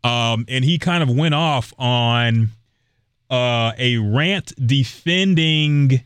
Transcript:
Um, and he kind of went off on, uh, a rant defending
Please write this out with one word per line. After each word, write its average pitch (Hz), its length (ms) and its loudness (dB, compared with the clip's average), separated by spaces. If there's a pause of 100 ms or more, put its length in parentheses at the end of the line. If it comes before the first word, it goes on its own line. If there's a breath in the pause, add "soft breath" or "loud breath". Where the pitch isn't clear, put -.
Um, 117 420 -2
and 131 180 -2
he 160 140 0
kind 175 240 -2
of 131 80 0
went 151 240 0
off 147 440 -2
on, 117 720 0 (760)
uh, 120 480 0
a 123 220 0
rant 143 540 -2 (640)
defending 156 920 2